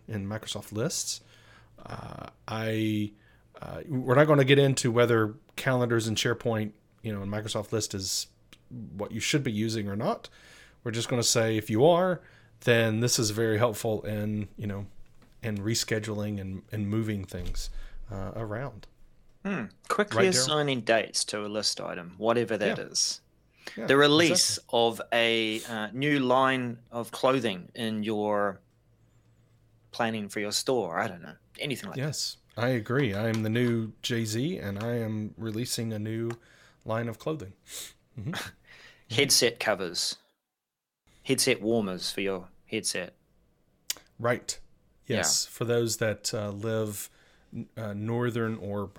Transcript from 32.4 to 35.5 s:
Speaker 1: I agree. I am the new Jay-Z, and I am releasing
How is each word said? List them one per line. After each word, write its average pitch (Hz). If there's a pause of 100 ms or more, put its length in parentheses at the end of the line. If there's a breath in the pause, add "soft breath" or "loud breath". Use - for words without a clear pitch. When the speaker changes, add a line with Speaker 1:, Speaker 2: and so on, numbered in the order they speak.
Speaker 1:
I 117
agree. 120
I 110
am 110
the 110
new 117 (100)
Jay-Z, 117
and 101
I 120
am 107
releasing 113